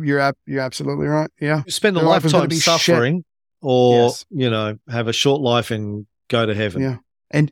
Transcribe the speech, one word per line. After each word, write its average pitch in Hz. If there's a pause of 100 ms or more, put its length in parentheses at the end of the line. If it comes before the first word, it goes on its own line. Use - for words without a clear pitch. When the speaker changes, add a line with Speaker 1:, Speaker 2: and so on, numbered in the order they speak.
Speaker 1:
you're 143
ab-, 139
you're 139
absolutely 143
right. 151 (120)
Yeah. 151
Speaker 2:
You -
spend 202
a -
Speaker 1:
Their 160
life 165
is 156
gonna 147
Speaker 2:
lifetime 139
Speaker 1:
be 165
shit. 160
Speaker 2:
suffering 165 (360)
or, 123
Speaker 1:
Yes. 120
Speaker 2:
you 131
know, 110 (100)
have 117
a 113
short 143
life 120
and 104 (240)
go 117
to 107
heaven. 107
Speaker 1:
Yeah. 131 (340)
And, 151